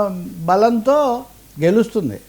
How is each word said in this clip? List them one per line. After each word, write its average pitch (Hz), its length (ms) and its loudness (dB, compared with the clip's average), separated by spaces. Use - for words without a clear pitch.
బలంతో 240 800 2
గెలుస్తుంది. 185 680 0